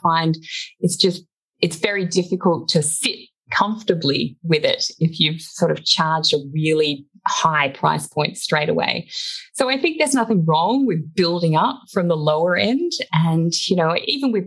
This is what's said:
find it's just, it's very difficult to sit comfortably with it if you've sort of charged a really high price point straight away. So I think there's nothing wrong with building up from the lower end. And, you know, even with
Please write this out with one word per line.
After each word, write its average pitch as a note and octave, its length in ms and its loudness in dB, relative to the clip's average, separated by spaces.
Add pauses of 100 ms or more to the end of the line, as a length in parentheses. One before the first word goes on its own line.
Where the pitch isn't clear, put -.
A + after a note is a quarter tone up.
find E3 320 2 (460)
it's F3+ 160 0
just, F3+ 260 0 (380)
it's F3 160 -2
very G3+ 260 -2
difficult F3+ 640 0
to D#3 140 2
sit - 360 -2 (320)
comfortably E3 920 0
with D#3 220 2
it C3 200 0 (140)
if D#3+ 200 0
you've D#3+ 220 -2
sort - 300 0
of D3+ 120 -4
charged D#3+ 500 0
a D3 60 2 (140)
really D#3 520 0 (220)
high D3+ 420 0
price D#3 380 -2
point D#3 300 -4
straight D#3 320 -2
away. E3 400 -2 (440)
So B3+ 160 0
I C4+ 80 0
think D#4+ 200 -2
there's D4 160 0
nothing A#3 320 2
wrong F3+ 400 2
with E3 300 -2
building E3+ 400 2
up G#3+ 260 0 (100)
from F3 160 0
the E3+ 80 2
lower D#3 400 2
end. C#4 360 0 (200)
And, E3 400 2 (160)
you F#3+ 80 2
know, E3 300 2
even C#4 260 0
with G3 140 -2